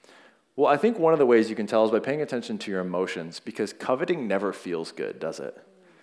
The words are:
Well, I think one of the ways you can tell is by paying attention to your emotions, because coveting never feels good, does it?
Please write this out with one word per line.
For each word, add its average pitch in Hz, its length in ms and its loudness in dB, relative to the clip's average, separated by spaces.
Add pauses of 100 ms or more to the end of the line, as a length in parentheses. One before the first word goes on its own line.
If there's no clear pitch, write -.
(540)
Well, 139 180 4
I 147 40 6
think 220 200 2
one 160 160 4
of 160 60 4
the 143 80 4
ways 113 240 6
you 107 60 -6
can 107 100 -4
tell 110 180 4
is 110 60 2
by 110 80 4
paying 143 240 -2
attention 120 360 -6
to - 120 -10
your 95 100 -2
emotions, 90 600 -4
because 107 320 -4
coveting 143 560 -2
never 98 240 0
feels 82 400 -6
good, 52 260 -8
does 78 220 -8
it? 69 180 -10 (440)